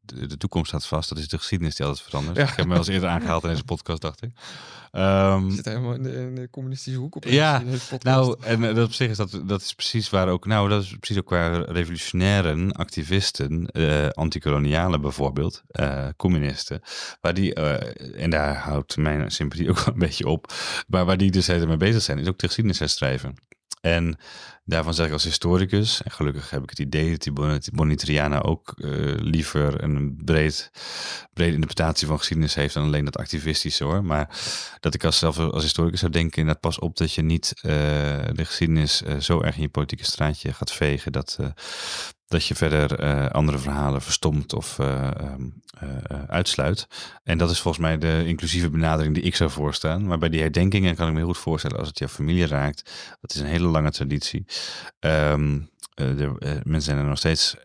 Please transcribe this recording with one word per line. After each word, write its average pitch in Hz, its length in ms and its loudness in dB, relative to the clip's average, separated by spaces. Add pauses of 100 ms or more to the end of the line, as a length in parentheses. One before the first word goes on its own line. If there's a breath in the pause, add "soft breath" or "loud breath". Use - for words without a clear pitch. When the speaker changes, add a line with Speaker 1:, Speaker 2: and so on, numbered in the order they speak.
Speaker 1:
de, 64 260 -10
de 71 100 -8
toekomst 85 320 -2
staat - 180 -4
vast. 78 220 -2
Dat 80 100 -8
is 76 100 -8
de 78 100 -6
geschiedenis 82 380 -2
die 71 100 -2
altijd 71 180 -4
verandert. 76 320 -4
Speaker 2:
Ja. 143 120 4
Speaker 1:
Ik - 80 -4
heb 85 100 2
me 90 60 2
al 87 60 6
eens 85 100 2
eerder 92 200 2
aangehaald 82 360 0
in 82 60 0
deze 78 140 0
podcast, 80 360 -6
dacht 78 220 -8
ik. 120 80 -10 (600 loud breath)
Ehm, 98 560 4
Speaker 2:
Je 95 80 0
zit 98 100 -6
helemaal 120 300 -4
in 131 80 -6
de, 127 100 -6
in 127 220 -8
de 127 160 -10
communistische 131 480 -8
hoek 143 180 -8
op 151 80 -12
Speaker 1:
Ja, 143 360 6
Speaker 2:
in 123 100 -6
deze 127 180 -4
podcast. 131 160 -8
Speaker 1:
nou, 131 380 6
en, 113 260 2
eh, 107 60 2
dat 117 120 6
op 113 60 -4
zich 123 180 0
is 104 60 -2
dat, 98 280 -4
dat 95 160 0
is - 140 -8
precies - 360 -2
waar 92 180 4
ook, 90 180 0
nou, 101 220 4
dat 104 140 2
is 95 180 -8
precies 101 220 -2
ook - 80 -8
waar 85 400 2
revolutionairen, 87 1000 2
activisten, 82 920 -2
eh, 76 420 2
antikolonialen 76 920 2
bijvoorbeeld, 69 680 -2
eh, 67 380 -2 (100)
communisten, 73 640 0 (400 loud breath)
waar 87 140 2
die, 92 200 2
eh, 67 680 -4
en 85 80 2
daar 73 260 2
houdt 73 400 -4
mijn 76 340 0
sympathie 76 400 -2
ook - 80 4
wel - 160 0
een 120 60 -2
beetje 82 260 0
op, - 260 -2 (340 loud breath)
maar 92 180 2
waar 92 120 4
die 95 140 6
dus 92 160 4
helemaal 85 220 2
mee 80 80 4
bezig 104 260 4
zijn, 71 160 -2
is 71 100 -2
ook 92 100 -2
de - 80 -2
geschiedenis 104 320 0
herschrijven. 65 560 -2 (460)
En 85 380 2 (460 loud breath)
daarvan 82 300 0
zeg 82 120 2
ik 76 60 -2
als 78 120 -2
historicus, 92 800 2
en - 80 -8
gelukkig 71 400 -4
heb 69 120 -4
ik - 80 -12
het - 80 -16
idee 76 320 0
dat 80 120 -2
die 73 100 -4
Bonit-, 73 400 -2
Bonitriana 73 680 2
ook, - 360 -2
eh, - 140 -6 (260)
liever 73 680 0
een 71 420 -2
breed, 78 460 2 (640 loud breath)
brede 85 200 2
interpretatie 80 540 0
van 76 120 0
geschiedenis 78 360 0
heeft 73 200 0
dan 73 100 0
alleen 73 200 2
dat 71 120 -4
activistische, 76 680 -4
hoor. 90 200 0
Maar 76 240 0 (520 loud breath)
dat 78 140 0
ik - 100 -4
als, 82 140 4
zelf 80 200 2
als 80 240 0
historicus 82 380 0
zou 85 120 2
denken, 82 260 0
inderdaad, 78 240 2
pas 82 160 0
op 82 180 -4
dat 80 160 0
je 80 100 -2
niet, 80 380 2
eh, 80 100 -4 (600)
de 80 120 -2
geschiedenis, 78 580 4
eh, 73 140 -2
zo 80 240 2
erg 78 160 0
in 78 60 -2
je 73 60 0
politieke - 360 -2
straatje - 480 -2
gaat - 200 -6
vegen 71 400 0
dat, 67 280 -4
eh, 69 60 -2 (800 loud breath)
dat 82 200 0
je - 80 -2
verder, 76 440 2
eh, 71 280 2
andere 73 320 2
verhalen 69 440 0
verstomt - 500 0
of, - 260 -6
eh, 67 280 0
ehm, 67 360 -6 (380)
eh, 69 80 -8 (140)
eh, 71 240 -8
uitsluit. 87 600 0 (360 loud breath)
En 82 160 2
dat 85 120 4
is 85 100 0
volgens 85 240 0
mij 80 140 2
de 80 280 2
inclusieve 85 440 0
benadering 78 440 2
die 85 80 0
ik 90 140 0
zou 80 140 2
voorstaan. 78 560 -2
Maar 85 120 0
bij 82 100 2
die 80 120 2
herdenkingen 87 540 4
kan 82 120 0
ik 80 60 2
me 78 60 2
heel 85 100 0
goed 87 100 -2
voorstellen, 76 400 -4
als 76 100 -4
het 71 100 -10
jouw 67 100 -4
familie 82 380 2
raakt, 73 440 -2 (300 loud breath)
dat - 140 -10
is 78 60 -4
een 73 60 -4
hele 85 200 2
lange 78 240 4
traditie. 71 540 -4 (540 loud breath)
Ehm, 76 600 2 (360)
eh, 67 220 -2
de, 71 220 -2
eh, 69 120 -6 (120)
mensen 78 200 0
zijn 71 160 0
er 71 60 0
nog 71 140 0
steeds - 460 2